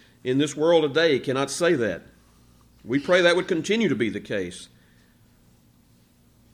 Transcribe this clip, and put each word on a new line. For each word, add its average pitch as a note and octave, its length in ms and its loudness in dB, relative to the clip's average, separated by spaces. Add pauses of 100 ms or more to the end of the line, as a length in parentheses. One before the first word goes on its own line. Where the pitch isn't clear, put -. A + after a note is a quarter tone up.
(240)
in B2+ 160 0
this C#3+ 180 -2
world E3 240 4
today D3+ 380 2
cannot C3+ 320 -4
say E3+ 240 2
that. G#2 260 -2 (840)
We C#3 140 -4
pray F3+ 240 2
that F3 140 4
would F3+ 120 -2
continue F#3+ 420 0
to C3+ 60 0
be A2 140 -2
the G2 100 -8
case. F#2+ 480 -8 (1900)